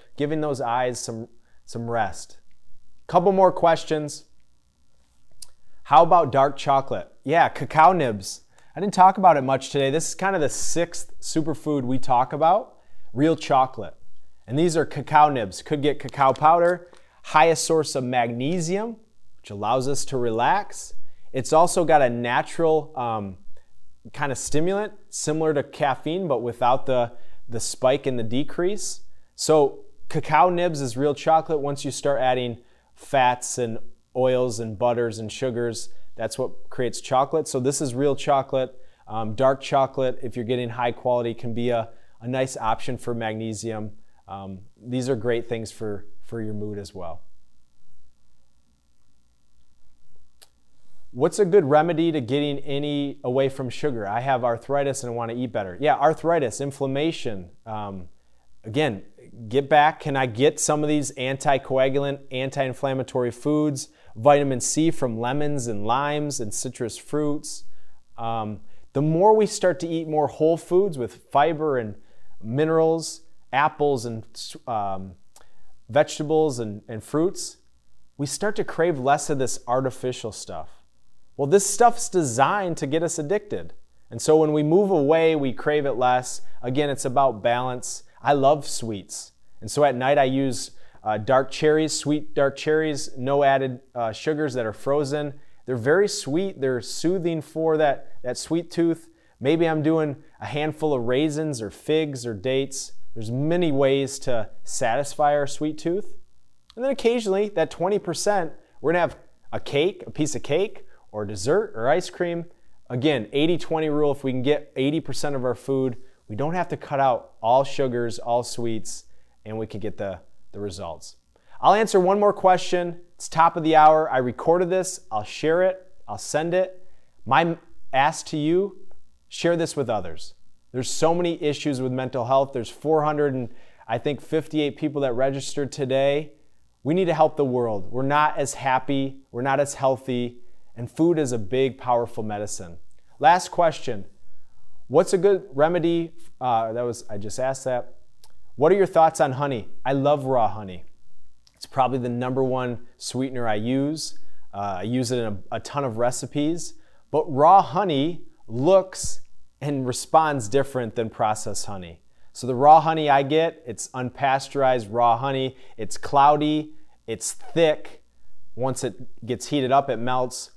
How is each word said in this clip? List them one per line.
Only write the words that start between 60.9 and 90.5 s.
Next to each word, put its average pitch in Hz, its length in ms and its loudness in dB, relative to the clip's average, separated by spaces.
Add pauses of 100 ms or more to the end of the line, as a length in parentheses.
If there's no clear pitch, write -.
anticoagulant, 135 1080 0 (120)
anti-inflammatory 131 1000 -4
foods, 151 580 -2 (260)
vitamin 139 440 4
C 160 320 2
from 120 260 0
lemons 139 500 0
and 101 180 -2
limes 143 560 0
and 104 120 -6
citrus 120 440 -6
fruits? 147 680 -4 (540)
Um, 110 420 -6 (320)
the 135 100 -2
more 170 320 4
we 214 120 6
start 185 360 0
to 165 60 -6
eat 165 200 -4
more 151 200 0
whole 160 300 2
foods 175 400 0
with 117 180 -6 (160)
fiber 151 460 2
and 107 180 -4 (480)
minerals, 160 800 0 (320)
apples 143 520 2
and, 110 200 -8 (420)
um, 98 460 -4 (720)
vegetables 151 720 0
and, 104 300 -6
and 110 120 -10
fruits, - 560 -4 (600)
we 143 80 -4
start 208 320 -4
to 202 80 -2
crave 165 340 0
less 139 300 0
of 143 100 0
this 127 260 -2
artificial 127 680 -4
stuff. 85 360 -12 (680)
Well, 139 100 0
this 196 180 4
stuff's 233 420 4
designed 160 720 0
to 151 100 -4
get 160 160 0
us 165 160 -4
addicted. 143 540 -4 (360)
And 117 120 -10
so 156 160 6
when 156 160 4
we 151 100 2
move 190 260 4
away, 160 460 4
we 139 160 0
crave 151 340 0
it 127 120 0
less. 127 420 2 (220)
Again, 139 280 0
it's 135 140 -4
about 127 400 2
balance. 123 600 -2 (180)
I 123 100 2
love 143 340 4
sweets. - 680 -8 (260)
And 107 100 -10
so 147 140 2
at 139 120 4
night 131 220 2
I 139 60 6
use, 131 480 0 (320)